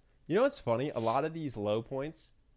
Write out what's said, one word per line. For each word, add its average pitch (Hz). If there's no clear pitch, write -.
You 156
know 214
what's 277
funny? 123
A -
lot 117
of 156
these 151
low 104
points, 139